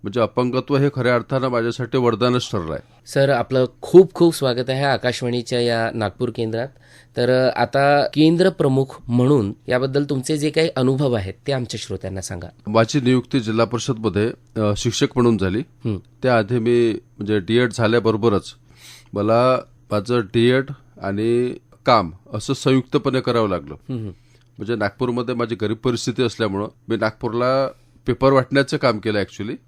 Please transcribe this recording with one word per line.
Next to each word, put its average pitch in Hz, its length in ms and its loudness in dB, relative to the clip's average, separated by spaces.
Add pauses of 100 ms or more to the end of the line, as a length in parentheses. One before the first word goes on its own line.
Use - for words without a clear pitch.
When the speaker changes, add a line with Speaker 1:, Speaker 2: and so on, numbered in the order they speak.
Speaker 1:
म्हणजे, 104 180 -2
अपंगत्व 123 560 0
हे 143 180 4
खऱ्या 123 200 2
अर्थानं 127 320 -2
माझ्यासाठी 120 500 -2
वरदानच 123 540 -2
ठरलं 82 220 -4
आहे. 67 80 -8 (260)
Speaker 2:
सर, 139 220 0
आपलं 127 360 0 (160)
खूप 175 320 6
खूप 170 220 2
स्वागत 123 340 -4
आहे 131 140 -2
आकाशवाणीच्या 123 800 -2
या 117 320 0
नागपूर 113 420 -4
केंद्रात. 113 320 -4 (500)
तर, 120 120 0
अ, 127 320 2
आता 139 460 2
केंद्र 165 420 4
प्रमुख 135 360 2 (220)
म्हणून 123 460 2 (140)
याबद्दल 131 360 -2
तुमचे 143 340 -4
जे 147 120 -2
काही 160 260 0
अनुभव 131 380 0
आहेत, 95 200 -4 (140)
ते 139 40 -4
आमच्या 120 320 -6
श्रोत्यांना 95 380 -8
सांगा. 87 260 -12 (200)
Speaker 1:
माझी 113 340 2
नियुक्ती 127 380 0
जिल्हा 113 260 0
परिषदमध्ये, 110 680 -2 (300)
अ, 104 160 2
शिक्षक 120 380 -2
म्हणून 120 220 4
झाली. 95 220 0
Speaker 2:
हं. 117 380 -8 (260)
Speaker 1:
त्याआधी 120 360 2
मी, 117 320 2
म्हणजे, 104 480 -4
डीएड 110 340 0
झाल्याबरोबरच 110 800 2 (600)
मला 117 460 2 (320)
माझं 104 280 0
डीएड 120 460 2 (360)
आणि 117 520 -2 (320)
काम 104 260 2 (220)
असं 117 200 -4
संयुक्तपणे 131 680 0
करावं 117 300 0
लागलं. 76 240 -6
Speaker 2:
हं, 127 240 -12
हं. 107 140 -10 (460)
Speaker 1:
म्हणजे, 110 180 -4
नागपूरमध्ये 120 600 -4
माझी 117 200 -4
गरीब 107 220 -4
परिस्थिती 123 460 -2
असल्यामुळं 104 440 -2 (200)
मी 113 80 -2
नागपूरला 120 720 -2 (380)
पेपर 135 260 2
वाटण्याचं 135 440 2
काम 117 220 0
केलं 104 220 0
actually. 104 340 -8 (120)